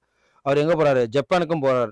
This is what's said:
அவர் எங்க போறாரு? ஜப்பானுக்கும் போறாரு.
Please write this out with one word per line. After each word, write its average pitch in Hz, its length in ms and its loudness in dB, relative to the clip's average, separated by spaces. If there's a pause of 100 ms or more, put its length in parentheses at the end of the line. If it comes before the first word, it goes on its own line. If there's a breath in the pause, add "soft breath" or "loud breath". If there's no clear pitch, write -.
(420)
அவர் 139 160 0
எங்க 156 160 0
போறாரு? 139 320 2
ஜப்பானுக்கும் 135 280 -2
போறாரு. 135 580 -2